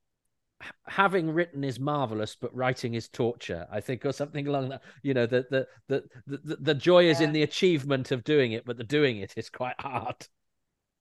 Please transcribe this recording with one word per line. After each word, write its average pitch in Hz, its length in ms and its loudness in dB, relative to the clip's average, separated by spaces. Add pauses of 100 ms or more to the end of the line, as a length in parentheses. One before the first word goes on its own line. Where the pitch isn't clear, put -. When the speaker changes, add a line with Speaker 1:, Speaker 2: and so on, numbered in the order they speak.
(640)
Speaker 1:
"H-, - 80 -16 (160)
having 180 460 0
written 165 300 -2
is 127 160 -6
marvelous, 131 560 -2
but - 200 -10
writing 127 380 -2
is 113 160 -6
torture," 104 640 -4
I 104 100 -6
think, 127 240 -8
or 139 80 0
something 147 340 -8
along 139 220 -2
that. 135 140 -12 (200)
You 139 120 0
know, 120 100 4
the, 123 240 2
the, 131 180 0 (200)
the, 135 160 -2 (240)
the, 139 100 -8
the, 151 200 -10
the 147 180 0
joy 175 340 8
is 156 100 4
in 156 100 4
Speaker 2:
Yeah. 151 40 0
Speaker 1:
the 156 100 2
achievement 139 680 2
of 127 120 -2
doing 139 300 4
it, 117 100 -6
but 120 140 -6
the 120 60 -10
doing 135 340 2
it 95 180 -10
is - 140 -8
quite - 320 -6
hard. 120 460 -8 (720)